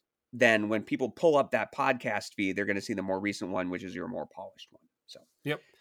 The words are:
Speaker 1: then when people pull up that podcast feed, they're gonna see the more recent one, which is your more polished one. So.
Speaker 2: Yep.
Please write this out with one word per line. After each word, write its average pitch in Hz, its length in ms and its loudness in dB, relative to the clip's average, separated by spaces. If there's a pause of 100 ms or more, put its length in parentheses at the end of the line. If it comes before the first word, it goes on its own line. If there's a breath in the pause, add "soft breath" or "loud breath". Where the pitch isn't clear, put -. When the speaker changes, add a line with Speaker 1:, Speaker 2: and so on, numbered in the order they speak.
(340)
Speaker 1:
then 113 340 4
when 107 160 0
people 131 260 -2
pull 156 280 4
up 107 140 2
that 107 220 0
podcast 123 600 -2
feed, 95 220 0
they're 101 100 0
gonna 101 160 0
see 117 120 -4
the 95 100 -2
more 95 160 -2
recent 98 320 -4
one, 92 180 -2
which 90 140 -6
is 92 100 -10
your 90 140 -8
more 90 180 -8
polished - 460 -18
one. - 120 -20 (220)
So. - 140 -20 (240)
Speaker 2:
Yep. 147 180 -4 (200 soft breath)